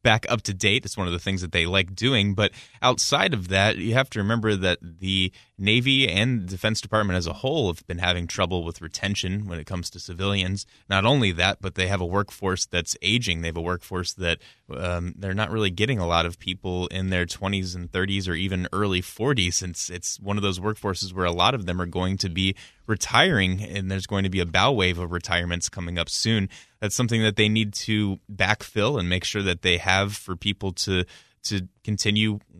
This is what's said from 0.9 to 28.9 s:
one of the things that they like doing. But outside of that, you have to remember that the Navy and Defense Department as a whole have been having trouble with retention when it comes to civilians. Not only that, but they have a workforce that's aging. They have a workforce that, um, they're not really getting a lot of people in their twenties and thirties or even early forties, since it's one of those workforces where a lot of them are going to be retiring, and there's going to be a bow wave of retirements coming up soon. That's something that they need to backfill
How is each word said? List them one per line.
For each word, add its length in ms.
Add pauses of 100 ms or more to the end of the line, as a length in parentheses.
one 100
of 60
the 60
things 220
that 120
they 120
like 300
doing. 400
But 180 (300)
outside 500
of 160
that, 280
you 180
have 160
to 80
remember 380
that 260
the 500 (240)
Navy 520
and 380
Defense 340
Department 360
as 100
a 60
whole 360
have 180
been 120
having 280
trouble 380
with 180
retention 640
when 120
it 80
comes 240
to 100
civilians. 680 (220)
Not 180
only 260
that, 280
but 160
they 100
have 140
a 60
workforce 600
that's 340
aging. 400
They 80
have 80
a 60
workforce 520
that, 240 (360)
um, 420
they're 180
not 160
really 200
getting 280
a 80
lot 200
of 120
people 500
in 220
their 140
twenties 500
and 160
thirties 380
or 60
even 380
early 280
forties, 560
since 320
it's 320
one 160
of 60
those 160
workforces 560
where 120
a 60
lot 220
of 100
them 160
are 60
going 320
to 100
be 280 (320)
retiring, 720
and 260
there's 200
going 160
to 60
be 100
a 60
bow 260
wave 260
of 140
retirements 560
coming 280
up 140
soon. 380 (320)
That's 160
something 260
that 140
they 120
need 260
to 440 (120)
backfill 680